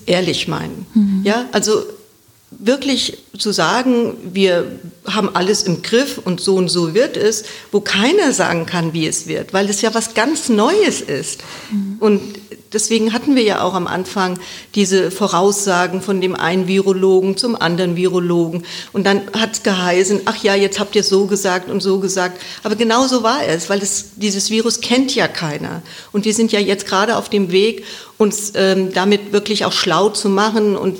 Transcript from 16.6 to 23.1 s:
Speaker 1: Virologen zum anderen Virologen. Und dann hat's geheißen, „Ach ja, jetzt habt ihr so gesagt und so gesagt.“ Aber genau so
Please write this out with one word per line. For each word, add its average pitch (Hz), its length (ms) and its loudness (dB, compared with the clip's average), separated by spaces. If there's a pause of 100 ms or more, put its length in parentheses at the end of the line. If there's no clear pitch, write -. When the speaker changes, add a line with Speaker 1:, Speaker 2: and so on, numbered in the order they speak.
Speaker 1:
Virologen 190 720 4
zum 240 180 -2
anderen 170 400 0
Virologen. 175 680 0 (280)
Und 196 140 0
dann 202 160 2 (100)
hat's 220 300 -4
geheißen, 185 640 2
„Ach 220 160 -2
ja, 196 120 4
jetzt 196 240 2
habt 202 160 -4
ihr 202 100 4
so 196 220 4
gesagt 185 440 -2
und 190 100 -2
so 190 200 0
gesagt.“ 180 400 -2 (240)
Aber 214 120 0
genau 233 300 2
so 254 160 0